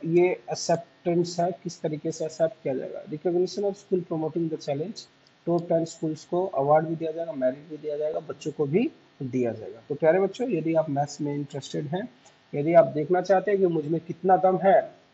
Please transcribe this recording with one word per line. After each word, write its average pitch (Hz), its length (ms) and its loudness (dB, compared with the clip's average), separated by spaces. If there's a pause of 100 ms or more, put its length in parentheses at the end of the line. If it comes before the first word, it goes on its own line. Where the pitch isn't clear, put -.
ये 175 240 4
acceptance 170 1120 -2
है, 175 120 0
किस - 280 -12
तरीके 156 320 -4
से 160 120 -6
accept 160 380 -2
किया 139 120 -2
जाएगा। 135 300 -8
Recognition 180 600 -2
of 202 80 0
school 180 400 -2
promoting 160 400 -2
the 151 100 -8
challenge, 151 380 -6 (460)
top 170 220 0
ten 165 160 2
schools 156 400 -8
को 180 220 -2
award 151 400 2
भी 165 100 -4
दिया 160 160 -6
जाएगा, 165 200 -8
merit 143 380 -2
भी 151 60 -12
दिया 147 200 -8
जाएगा, 156 240 -4
बच्चों 147 320 -10
को 151 120 -2
भी 196 260 0 (320)
दिया 123 300 -2
जाएगा। 107 360 -12
तो 143 60 -4
प्यारे 160 260 4
बच्चों, 220 300 -2
यदि 160 240 -2
आप 160 160 0
maths 143 300 -4
में 147 140 -4
interested 147 520 -8
हैं, 185 220 -6 (460)
यदि 147 200 2
आप 160 120 10
देखना 151 340 0
चाहते 185 300 2
हैं 196 100 2
कि 190 60 4
मुझ 160 200 0
में 160 140 -2
कितना 185 360 2
दम 185 220 4
है, 190 360 4 (200)